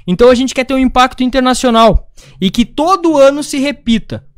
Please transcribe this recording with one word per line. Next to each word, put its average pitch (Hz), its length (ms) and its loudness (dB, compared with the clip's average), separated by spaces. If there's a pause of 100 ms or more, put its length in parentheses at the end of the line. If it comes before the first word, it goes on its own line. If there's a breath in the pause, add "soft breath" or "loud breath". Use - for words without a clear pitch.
então 180 220 2
a 254 60 6
gente 247 200 -2
quer 262 100 -4
ter 269 100 -4
um 262 40 0
impacto 254 460 0
internacional 247 840 0 (320 soft breath)
e 185 100 -2
que 240 140 -2
todo 339 520 -2
ano 277 260 2
se 285 160 -8
repita. - 680 -4 (140)